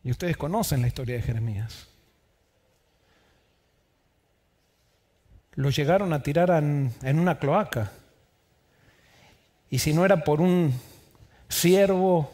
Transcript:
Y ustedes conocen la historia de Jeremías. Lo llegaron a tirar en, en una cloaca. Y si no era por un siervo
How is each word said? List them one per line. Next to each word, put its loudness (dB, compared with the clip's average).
Y -4
ustedes -4
conocen -2
la 0
historia -6
de -6
Jeremías. -6
Lo -2
llegaron 0
a -4
tirar 0
en, 0
en 0
una 0
cloaca. -2
Y -4
si 0
no 4
era 2
por 0
un 2
siervo 2